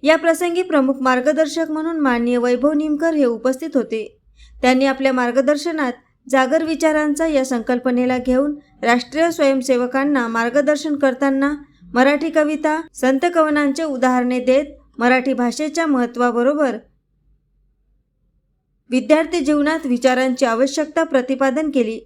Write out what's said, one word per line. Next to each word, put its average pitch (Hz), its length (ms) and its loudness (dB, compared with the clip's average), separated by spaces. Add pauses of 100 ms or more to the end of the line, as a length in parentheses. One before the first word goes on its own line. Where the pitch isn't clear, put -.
या 302 120 4
प्रसंगी 339 460 0
प्रमुख 285 400 0
मार्गदर्शक 302 680 0
म्हणून 320 280 -4
माननीय 247 380 0
वैभव 247 340 0
निमकर 311 420 0
हे 294 120 2
उपस्थित 254 500 -2
होते. 220 440 -4 (420)
त्यांनी 254 240 2
आपल्या 269 280 0
मार्गदर्शनात 269 800 0 (360)
जागर 262 340 2
विचारांचा 311 640 0
या 277 180 0
संकल्पनेला 247 720 -2
घेऊन 254 380 0 (260)
राष्ट्रीय 247 500 0
स्वयंसेवकांना 269 960 0
मार्गदर्शन 285 680 0
करताना 277 600 0 (380)
मराठी 285 360 2
कविता, 302 520 0 (120)
संत 269 320 0 (100)
कवनांचे 294 480 2
उदाहरणे 254 560 0
देत 262 260 2 (320)
मराठी 254 360 2
भाषेच्या 294 520 -2
महत्त्वाबरोबर 247 920 0 (2000)
विद्यार्थी 311 500 0
जीवनात 302 460 0
विचारांची 254 600 0
आवश्यकता 277 580 -2
प्रतिपादन 269 680 -2
केली. 226 360 -2